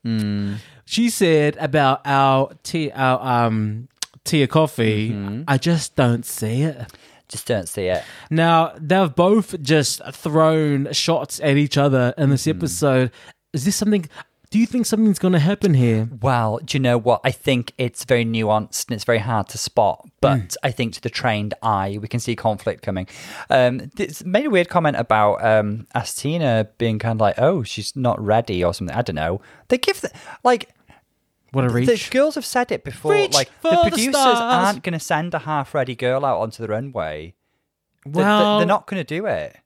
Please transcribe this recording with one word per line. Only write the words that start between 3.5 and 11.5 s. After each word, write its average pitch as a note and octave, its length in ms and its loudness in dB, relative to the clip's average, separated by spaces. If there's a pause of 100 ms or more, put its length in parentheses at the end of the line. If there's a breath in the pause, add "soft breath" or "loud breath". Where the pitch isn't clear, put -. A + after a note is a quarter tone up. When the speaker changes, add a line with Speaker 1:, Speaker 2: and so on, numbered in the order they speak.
Speaker 2:
tea D3+ 180 2
of B2 80 0
coffee, A2+ 600 2
Speaker 1:
Mm-hmm. G#2 380 -6
Speaker 2:
"I C#3 100 2
just E3 380 -2
don't A#2+ 300 2
see A2+ 360 -4
it." C3 240 -4 (420 soft breath)
Speaker 1:
Just - 180 -14
don't G2+ 220 -2
see F#2+ 180 -4
it. F2+ 180 0 (260 loud breath)
Speaker 2:
Now, E3 480 4
they've E3 360 2
both F#3+ 480 2
just C#3+ 400 2 (100)
thrown D#3 800 2
shots - 500 -2
at C#3+ 140 4